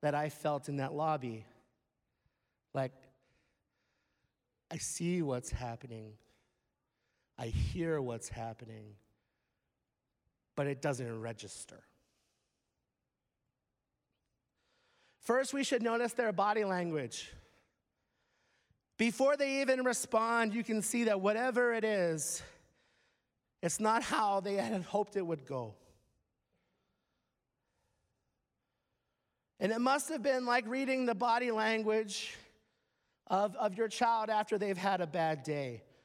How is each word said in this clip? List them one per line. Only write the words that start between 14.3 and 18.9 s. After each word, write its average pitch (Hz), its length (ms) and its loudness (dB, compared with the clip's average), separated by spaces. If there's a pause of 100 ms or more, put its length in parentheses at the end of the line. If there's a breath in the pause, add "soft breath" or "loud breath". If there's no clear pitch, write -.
First, 254 340 2
we 277 100 0
should 240 180 2
notice 233 320 0
their 233 180 0
body 208 320 2
language. 175 720 -2 (1600 soft breath)